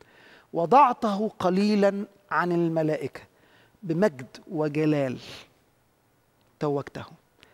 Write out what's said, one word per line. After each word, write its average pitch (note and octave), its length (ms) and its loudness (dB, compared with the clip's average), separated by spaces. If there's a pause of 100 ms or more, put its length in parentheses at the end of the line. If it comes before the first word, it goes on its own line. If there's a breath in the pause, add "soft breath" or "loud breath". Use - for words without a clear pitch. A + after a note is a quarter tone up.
(540 loud breath)
وضعته G#3 760 4 (100)
قليلًا G3+ 680 2 (260)
عن E3+ 200 0
الملائكة، D#3+ 680 -2 (640 soft breath)
بمجد D#3+ 540 -2 (100)
وجلال D3+ 720 -2 (1400)
توجته، D3 460 -6 (480 soft breath)